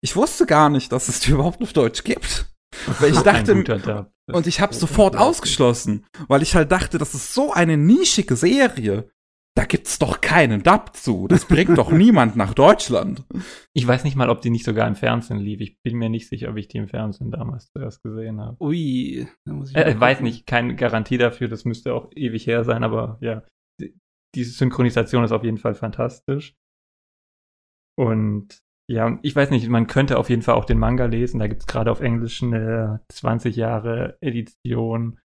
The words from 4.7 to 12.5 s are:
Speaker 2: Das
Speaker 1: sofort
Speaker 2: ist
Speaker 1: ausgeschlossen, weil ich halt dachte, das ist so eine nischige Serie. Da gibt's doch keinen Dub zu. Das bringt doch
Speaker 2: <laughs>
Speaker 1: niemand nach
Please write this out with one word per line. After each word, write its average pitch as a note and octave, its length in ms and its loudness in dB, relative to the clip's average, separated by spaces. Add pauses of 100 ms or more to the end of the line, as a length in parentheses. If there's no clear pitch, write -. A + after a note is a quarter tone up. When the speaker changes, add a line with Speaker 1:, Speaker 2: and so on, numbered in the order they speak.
Speaker 2:
Das - 80 -8
Speaker 1:
sofort F#3+ 360 4
Speaker 2:
ist - 60 2
Speaker 1:
ausgeschlossen, A#2+ 840 2 (220)
weil C#3 140 4
ich - 140 0
halt D#3 160 4
dachte, - 260 -2
das - 160 -4
ist - 200 -10
so C#4 180 0
eine E3 260 2
nischige G3 600 4
Serie. C3+ 720 2 (460)
Da - 100 0
gibt's - 340 -4
doch - 200 0
keinen A#2+ 440 2
Dub - 320 2
zu. F#2+ 320 -2
Das - 180 4
bringt F#3 320 4
doch - 140 2
Speaker 2:
<laughs> - 0 -
Speaker 1:
niemand D#3+ 440 6
nach G#2 200 -2